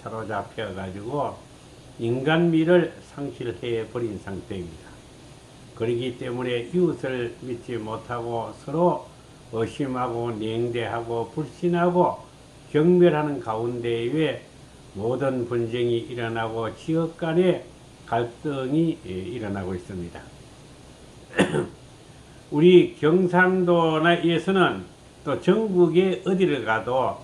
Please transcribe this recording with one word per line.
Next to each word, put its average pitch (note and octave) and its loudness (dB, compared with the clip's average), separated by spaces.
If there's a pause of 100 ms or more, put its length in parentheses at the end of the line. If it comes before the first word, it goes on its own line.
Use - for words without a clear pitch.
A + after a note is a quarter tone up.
사로잡혀 G#2+ -8
가지고 G2+ -8 (500)
인간미를 D#3+ 2 (200)
상실해 A#2+ -6
버린 A2+ -6
상태입니다. F2+ -12 (840)
그렇기 A#2+ -4
때문에 B2 -4
이웃을 C3 -2
믿지 B2 -8
못하고 A2+ -6 (120)
서로 D#3+ 0 (460)
의심하고 A#2 -4
냉대하고 A#2 -4
불신하고 F3 0 (540)
경멸하는 D3+ 4
가운데에 A#2+ -2 (520)
모든 B2+ -2
분쟁이 A#2 0
일어나고 A2+ -4
지역 E3 -2
간의 E3+ 2 (420)
갈등이, C3+ -2
예, F#2 -10
일어나고 F#2+ -6
있습니다. F2 -10 (1160)
<clears throat> - 0 (800)
우리 E3+ 8
경상도에서는 E3+ 2 (400)
또 C3 -2
전국에 F3+ 4
어디를 D#3+ 2
가도, A2 0